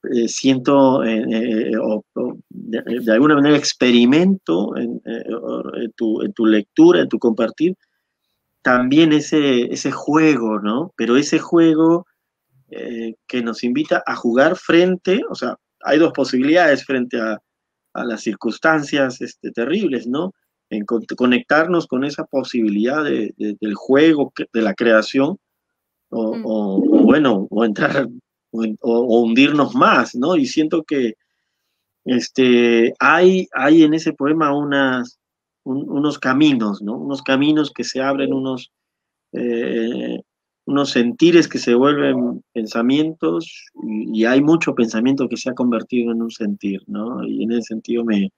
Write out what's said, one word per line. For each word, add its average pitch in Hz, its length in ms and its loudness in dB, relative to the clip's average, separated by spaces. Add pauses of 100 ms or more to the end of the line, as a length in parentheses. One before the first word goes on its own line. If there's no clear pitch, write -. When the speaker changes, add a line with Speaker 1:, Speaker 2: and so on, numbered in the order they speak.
(120)
Speaker 1:
eh, 117 160 0
siento, 135 760 2
eh, 113 260 -2
eh, 113 420 -2
eh, 113 100 -2
o, 107 220 -4 (100)
o 123 220 -6 (140)
de, 113 320 -10 (180)
de 113 120 0
alguna 147 240 4
manera 143 200 4
experimento 147 1200 2
en, - 300 -8
eh, 113 280 -10
o, 123 420 -8
en 117 160 -8
tu, 113 300 -4
en 104 120 -6
tu 113 120 -2
lectura, 156 540 6
en 143 80 -2
tu 110 100 -4
compartir, 117 560 -2 (880)
también 131 500 4
ese, 147 600 0
ese - 180 -6
juego, 139 680 0
¿no? 117 360 -4
Pero 117 200 0
ese 147 220 0
juego, 165 680 2 (640)
eh, 113 440 -10 (120)
que 123 160 -6
nos 113 220 -6
invita 127 420 -2
a 127 100 -4
jugar 135 400 2
frente, 185 720 2
o - 40 -10
sea, - 220 -8 (260)
hay 143 160 2
dos 160 140 2
posibilidades 139 720 2
frente 123 360 -4
a, 110 200 -4 (540)
a 123 100 -6
las 113 180 -6
circunstancias, 139 1000 -2
este, 120 320 -12
terribles, 131 540 -4
¿no? 156 260 -6 (380)
En 107 160 -6
con-, 113 180 -4 (120)
conectarnos 151 680 0
con 131 180 -4
esa 147 200 -8
posibilidad 120 800 -2
de, 127 320 -4
de, 107 240 -6
del 107 140 -6
juego, 143 600 2
que, - 180 -10
de 113 100 -2
la 104 120 -2
creación, 123 640 2 (720)
o, 113 260 -4
Speaker 2:
Mm. 117 100 -10
Speaker 1:
o, 104 300 -2
o - 280 4
bueno, 127 460 2
o 110 140 0
entrar, 123 440 -2 (420)
o 113 140 -4
en-, 107 160 -6
o, 120 180 -2
o 120 240 2
hundirnos 135 520 2
más, 160 400 2
¿no? 147 220 0
Y 139 100 0
siento 156 380 -2
que, 127 300 -2 (880)
este, 120 920 2
hay, 180 540 4
hay 151 320 6
en 151 100 2
ese 160 200 -2
poema 151 420 0
unas, 135 600 -2 (460)
un-, 135 240 -6
unos 147 300 -2
caminos, 131 640 0
¿no? 107 140 -6
Unos 139 260 -8
caminos 143 500 0
que 120 120 -8
se - 180 -6
abren, 135 300 -2
unos, 131 400 -6 (600)
eh, 120 880 -4 (460)
unos 139 240 -2
sentires 156 580 4
que - 100 -8
se 120 160 0
vuelven 135 680 0 (100)
pensamientos, 156 1160 -4 (120)
y, 110 400 -6
y - 20 4
hay 127 180 4
mucho 160 320 2
pensamiento 120 540 0
que 117 80 -6
se 127 140 -8
ha 120 40 -6
convertido 117 580 -2
en 117 100 -4
un 113 80 -6
sentir, 101 560 -6
¿no? 107 400 -8
Y 110 180 -6
en 113 80 -4
ese 120 100 -2
sentido 117 420 -6
me 101 340 0